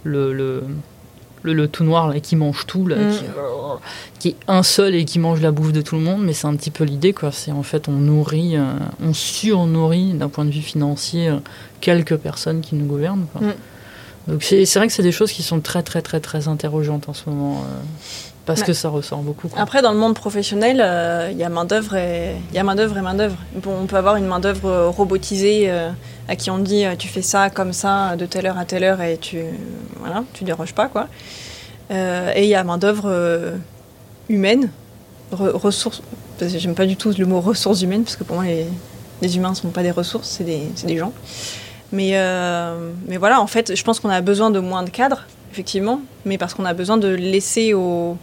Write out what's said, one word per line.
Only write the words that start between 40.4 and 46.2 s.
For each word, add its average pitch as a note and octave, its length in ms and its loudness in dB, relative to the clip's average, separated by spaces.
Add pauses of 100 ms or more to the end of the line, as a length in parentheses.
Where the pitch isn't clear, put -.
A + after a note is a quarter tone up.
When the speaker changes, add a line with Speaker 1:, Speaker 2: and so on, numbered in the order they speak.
Speaker 2:
des, D#3+ 160 -2 (160)
c'est - 100 -8
des E3 120 0
gens. F#3+ 140 -4 (800)
Mais, G3 240 0
euh, F3 800 -2 (160)
mais F#3 80 -6
voilà, A3 240 6
en - 80 2
fait, A3+ 260 0
je - 80 -2
pense A3+ 160 2
qu'on A3 120 -2
a F#3 100 4
besoin G3+ 320 4
de G3 80 2
moins F#3 240 -2
de F#3 60 -6
cadres, C4 340 0 (260)
effectivement, G3+ 500 -2 (240)